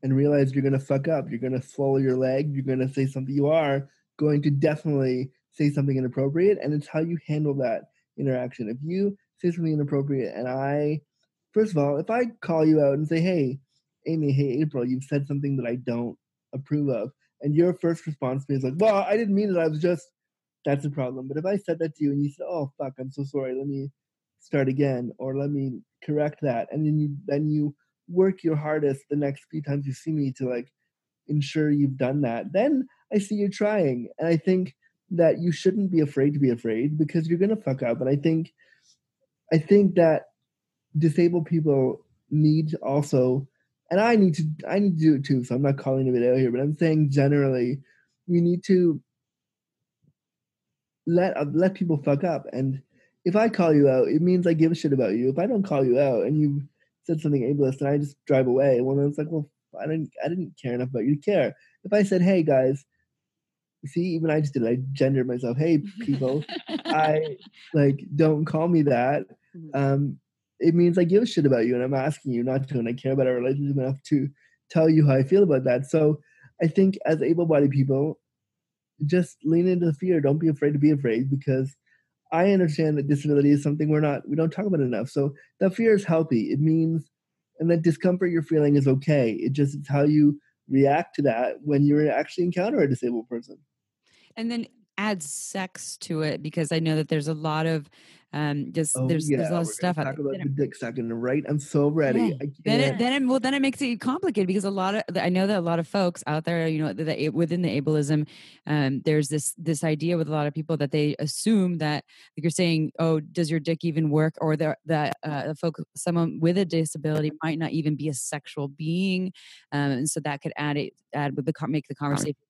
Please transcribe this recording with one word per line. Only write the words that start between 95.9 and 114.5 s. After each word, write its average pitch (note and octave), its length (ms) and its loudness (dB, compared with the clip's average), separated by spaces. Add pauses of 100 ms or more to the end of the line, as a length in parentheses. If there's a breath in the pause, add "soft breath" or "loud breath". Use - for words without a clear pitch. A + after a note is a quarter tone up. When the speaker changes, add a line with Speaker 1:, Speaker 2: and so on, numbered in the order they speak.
Speaker 2:
to D#3 260 -6
it, D3+ 200 -4
because D3+ 280 -4
I D#3+ 80 0
know D#3+ 180 0
that D#3 120 -2
there's D3+ 200 -2
a D#3+ 60 -4
lot D#3 320 -4
of, D#3 220 -4 (440 soft breath)
um, D3 400 -4
just D#3+ 240 -2
Speaker 1:
Oh, C3 120 -2
Speaker 2:
there's, D#3 180 0
there's C#3 140 0
a - 40 0
Speaker 1:
yeah, D#3 60 -4
Speaker 2:
lot E3+ 120 0
of E3 40 -2
Speaker 1:
we're E3+ 40 -8
gonna - 20 -10
Speaker 2:
stuff F3+ 260 -4
out D3 60 -4
Speaker 1:
talk C3+ 120 -6
Speaker 2:
there. D3+ 100 -6
Speaker 1:
about C#3 120 -4
Speaker 2:
Then C#3 160 -4
Speaker 1:
the D3 120 -2
dick - 100 -12
sucking, A#2 360 -6
right? B2 360 -2
I'm D3 100 -2
so C#3+ 300 0
ready. C#3+ 320 0
Speaker 2:
Yeah. D3+ 200 0
Speaker 1:
I C#3+ 100 -6 (140)
Speaker 2:
Then A3+ 160 2
it, C4+ 40 2
Speaker 1:
can't. A#3 160 0
Speaker 2:
then B3+ 240 0
it, - 20 0
well, B3+ 140 0
then C4 140 -2
it C#4 80 0
makes C4+ 200 -2
it A#3+ 180 -2
complicated, C4 460 -2
because F#3+ 180 -2
a G3 60 -4
lot F#3+ 240 -2
of, A3 80 -2 (140)
I F3 140 0
know F#3 180 2
that G#3 100 0
a F3 40 -2
lot E3+ 180 0
of D#3+ 80 -6
folks F3+ 400 -2
out D#3 160 -4
there, E3 240 -2
you D#3 120 -2
know, D3+ 120 -2
that, A2+ 120 -8
that D3+ 160 -4
it, C#3 140 -2
within E3+ 280 0
the D3 180 -2
ableism, D3+ 480 0 (400 loud breath)
um, C#3 360 0
there's D3+ 260 2
this, D3+ 280 -4
this D#3+ 240 -4
idea D#3+ 340 -2
with D3+ 120 -2
a D3+ 40 -6
lot D3+ 140 0
of D3 80 -4
people D#3+ 220 -4
that C#3+ 160 -4
they D3 260 0
assume F3+ 600 0
that, D3+ 260 -4 (320 soft breath)
like D3 80 -6
you're E3+ 60 0
saying, D#3+ 500 0
"Oh, D#3+ 200 2
does D3+ 300 -4
your E3 80 0
dick D3+ 260 -4
even D#3+ 260 0
work?" D#3 300 2
Or D#3 160 0